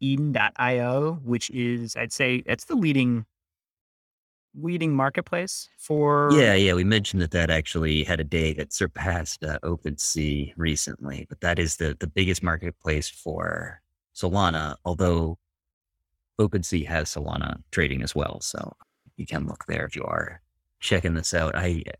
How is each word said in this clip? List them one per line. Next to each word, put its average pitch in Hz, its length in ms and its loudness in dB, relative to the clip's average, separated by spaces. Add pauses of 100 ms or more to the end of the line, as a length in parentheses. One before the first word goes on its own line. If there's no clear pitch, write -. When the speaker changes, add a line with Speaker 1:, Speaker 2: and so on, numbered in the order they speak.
Speaker 1:
eden 139 320 0
dot 107 240 2
I 127 240 0
O, 143 440 -2
which 120 260 -2
is, 120 440 -4
I'd 117 180 -6
say, 127 340 0
that's - 180 -2
the 339 100 -6
leading, 131 520 2 (1300)
leading 165 360 0
marketplace 175 760 0 (100)
for 147 540 4
Speaker 2:
Yeah, 120 220 8
yeah, 95 200 6
we 90 100 4
mentioned 101 380 2
that 80 80 0
that 82 200 2
actually 78 540 2
had 82 160 0
a 78 40 -2
day 80 300 0
that 73 180 -6
surpassed, 85 720 -2
uh, 76 180 -4
OpenSea 76 960 -2
recently, 73 720 -4
but - 120 -16
that 85 180 0
is 85 180 0
the, 76 220 -2
the - 80 -6
biggest 92 360 0
marketplace 82 680 -2
for 82 720 -8 (340)
Solana, 85 640 0 (100)
although 85 520 2 (1000)
OpenSea 92 460 0
has 80 280 -2
Solana 76 440 -4 (120)
trading 67 320 0
as - 120 -4
well, - 260 -2
so - 340 -8 (420)
you 78 100 -10
can 76 200 -4
look - 200 -10
there 78 180 -4
if 69 120 -10
you - 80 -6
are 50 360 -4 (400)
checking 85 340 2
this 80 200 -2
out. 82 200 0
I, 87 280 0 (180)